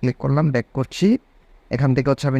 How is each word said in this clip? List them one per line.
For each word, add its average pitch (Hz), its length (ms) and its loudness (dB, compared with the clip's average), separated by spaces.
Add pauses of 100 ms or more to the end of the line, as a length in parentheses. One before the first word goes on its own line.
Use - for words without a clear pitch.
ক্লিক 127 220 -2
করলাম, 139 300 0
ব্যাক 120 140 -2 (120)
করছি। 175 300 0 (640)
এখান 131 200 2
থেকে 135 160 0
হচ্ছে 143 200 -2
আমি 131 80 0